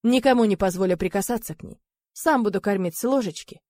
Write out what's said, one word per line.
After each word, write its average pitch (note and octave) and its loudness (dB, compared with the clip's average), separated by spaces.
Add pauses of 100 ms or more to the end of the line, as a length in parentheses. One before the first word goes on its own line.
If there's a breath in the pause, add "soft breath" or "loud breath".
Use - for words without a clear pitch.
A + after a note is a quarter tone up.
Никому B3 4
не G#3 2
позволю F#3 0
прикасаться F#3 -4
к - -20
ней. - -18 (320)
Сам C#4 0
буду F#3 -2
кормить F#3+ -2
с - -8
ложечки. A#3 -4